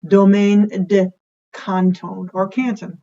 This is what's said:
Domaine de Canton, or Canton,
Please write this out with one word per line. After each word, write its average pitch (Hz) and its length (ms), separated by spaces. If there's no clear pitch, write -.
Domaine 202 800
de 185 260
Canton, 185 800
or 190 160
Canton, 233 540